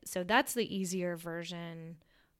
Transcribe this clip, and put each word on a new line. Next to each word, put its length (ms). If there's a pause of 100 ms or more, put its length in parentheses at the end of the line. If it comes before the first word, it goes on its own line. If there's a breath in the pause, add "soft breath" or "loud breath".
So 200
that's 300
the 220
easier 380
version 840 (420 soft breath)